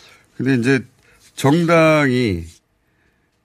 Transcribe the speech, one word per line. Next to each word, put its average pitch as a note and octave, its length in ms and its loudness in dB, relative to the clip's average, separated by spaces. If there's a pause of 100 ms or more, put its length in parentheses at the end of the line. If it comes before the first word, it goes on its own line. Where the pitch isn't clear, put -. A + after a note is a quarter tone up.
(360)
근데 C3 200 -2
이제 B2 280 0 (500)
정당이, D3 1120 0 (1000)